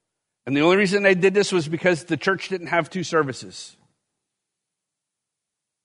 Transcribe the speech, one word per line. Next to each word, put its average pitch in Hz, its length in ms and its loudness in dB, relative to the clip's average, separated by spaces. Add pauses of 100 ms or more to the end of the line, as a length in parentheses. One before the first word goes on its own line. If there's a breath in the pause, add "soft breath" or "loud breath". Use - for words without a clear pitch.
(460)
And 131 100 -4
the 143 60 2
only 175 160 4
reason 202 260 2
they 196 120 6
did 185 180 2
this 202 180 2
was 170 160 0
because 170 380 0
the 160 120 -4
church - 320 -4
didn't 175 180 -8
have 165 220 -2
two 185 140 -6
services. 135 720 -4 (2000)